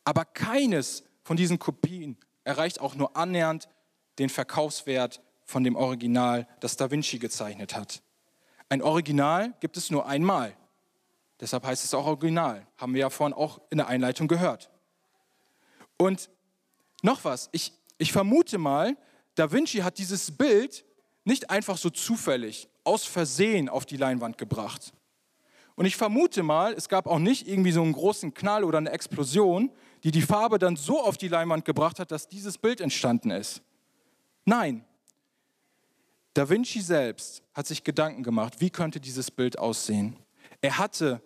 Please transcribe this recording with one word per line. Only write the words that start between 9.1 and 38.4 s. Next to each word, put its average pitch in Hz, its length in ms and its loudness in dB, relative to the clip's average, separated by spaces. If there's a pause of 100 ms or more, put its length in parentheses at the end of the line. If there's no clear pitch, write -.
gibt - 160 -6
es 175 140 -6
nur 147 160 0
einmal. 143 500 0 (840)
Deshalb 123 240 -4
heißt 127 200 -4
es - 100 -4
auch 139 120 0
Original. 151 600 0 (100)
Haben 127 180 -4
wir 135 60 2
ja 135 100 2
vorhin 147 240 -2
auch - 260 -4 (100)
in 160 80 0
der 135 100 2
Einleitung 127 400 0
gehört. 180 420 0 (1300)
Und 185 320 2 (720)
noch 240 220 2
was, 135 280 -4
ich, - 200 -6 (260)
ich 160 140 -2
vermute 214 460 4
mal, 160 380 0 (380)
Da 156 160 2
Vinci 254 280 0
hat 180 200 -2
dieses 175 380 -6
Bild 240 480 2 (400)
nicht - 260 0
einfach 196 280 -2
so 175 120 -2
zufällig, 127 800 -4 (140)
aus - 220 0
Versehen 165 640 0
auf 131 180 -4
die 143 100 -10
Leinwand 127 420 -2
gebracht. - 540 -8 (840)
Und 180 100 2
ich 190 100 0
vermute 226 460 2
mal, 165 320 2
es - 140 -8
gab 190 180 2
auch 165 140 2
nicht 233 260 2
irgendwie 190 240 2
so 165 120 4
einen 160 100 2
großen 175 420 0
Knall 208 300 0
oder 160 140 2
eine 156 120 -2
Explosion, 175 800 2 (320)
die 160 80 2
die 156 120 4
Farbe 214 360 4
dann 175 160 4
so 170 260 0
auf 214 160 2
die 185 120 -6
Leinwand 165 360 0
gebracht 151 360 0
hat, 180 100 -10
dass 156 180 -8
dieses 202 300 -12
Bild 226 220 0
entstanden 123 500 0
ist. - 320 -6 (840)
Nein, 170 400 2 (1500)
Da 139 140 2
Vinci 226 320 0
selbst 151 600 -2 (120)
hat 143 120 -6
sich - 180 -8
Gedanken 151 380 -2
gemacht, 117 380 -2